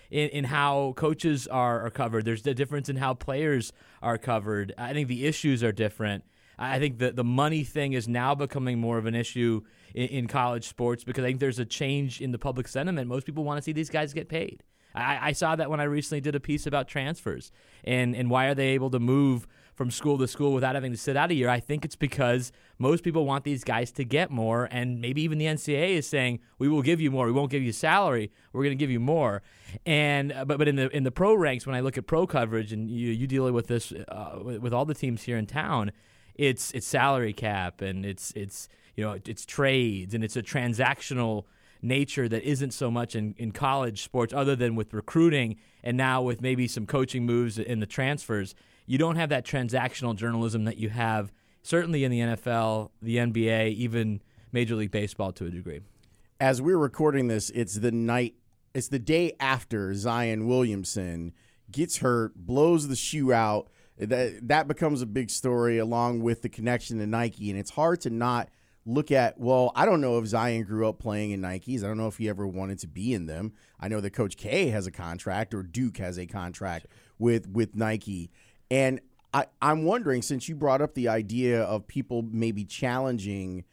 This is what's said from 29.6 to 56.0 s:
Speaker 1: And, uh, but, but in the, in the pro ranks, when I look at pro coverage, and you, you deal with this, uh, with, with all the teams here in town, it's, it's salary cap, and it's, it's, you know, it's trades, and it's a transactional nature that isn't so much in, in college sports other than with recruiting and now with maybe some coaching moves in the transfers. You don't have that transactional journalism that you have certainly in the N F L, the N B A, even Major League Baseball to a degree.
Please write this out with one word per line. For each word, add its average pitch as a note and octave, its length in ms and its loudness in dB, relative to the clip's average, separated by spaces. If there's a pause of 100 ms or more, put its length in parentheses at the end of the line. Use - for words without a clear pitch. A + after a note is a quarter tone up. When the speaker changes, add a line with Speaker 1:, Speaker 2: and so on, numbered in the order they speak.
Speaker 1:
And, C#3+ 480 2
uh, C3+ 120 -6
but, C#3+ 120 0
but D3 100 4
in C#3+ 100 4
the, C3 120 2
in C#3+ 140 0
the B2+ 80 2
pro G#3 240 6
ranks, C#3 320 2
when C3+ 80 -2
I B2+ 60 0
look C3 140 -2
at C3 120 -6
pro - 180 4
coverage, A2+ 480 0
and A2 160 -4
you, A#2+ 220 -2
you A#2 160 0
deal C3 240 2
with A#2 160 0
this, A#2+ 240 -2
uh, - 500 -12
with, A#2 200 -8
with A#2+ 120 -2
all B2+ 120 2
the D#3 100 -2
teams A#2+ 260 -4
here A#2+ 160 -2
in G#2+ 80 -2
town, A#2 460 -2 (420)
it's, C3+ 380 2
it's A#2 160 -6
salary B2+ 460 2
cap, G2 460 -4
and F#2+ 240 -4
it's, G2 280 -8
it's, - 360 -10 (280)
you G#2+ 80 -4
know, G#2 240 -4
it's A2 180 -10
trades, A#2 720 2
and A2+ 80 0
it's G#2+ 120 -4
a A#2+ 60 -2
transactional B2 1040 0 (400)
nature C3 440 0
that A2 140 0
isn't C3+ 300 -2
so B2+ 180 -4
much A#2+ 260 -2
in, G#2+ 220 -4
in A#2 140 -6
college C3 500 -2
sports A#2 320 -2
other C#3 220 2
than A#2+ 200 0
with A2 160 -4
recruiting C3 640 2 (280)
and B2 120 0
now C3 280 2
with A#2+ 180 -2
maybe B2+ 260 2
some A2 200 -6
coaching C3 400 0
moves A#2+ 320 2
in A2+ 200 -2
the G#2+ 60 -2
transfers. B2 720 -2 (320)
You B2+ 100 2
don't E3 200 2
have D#3+ 120 2
that C3 160 0
transactional B2 720 -2
journalism A2+ 480 0
that A2 140 -2
you A2 120 -2
have A2 420 -2 (300)
certainly E3 420 0
in B2+ 80 2
the A#2+ 100 2
N A#2 80 2
F A2+ 180 -4
L, A2 440 0 (100)
the A#2 180 0
N A#2+ 120 2
B A2+ 180 2
A, A2 200 2
even A2 520 -2 (300)
Major A#2+ 240 0
League G#2+ 160 -2
Baseball G2+ 420 -2
to F#2 120 -8
a F2 40 -6
degree. F2 320 -10 (580)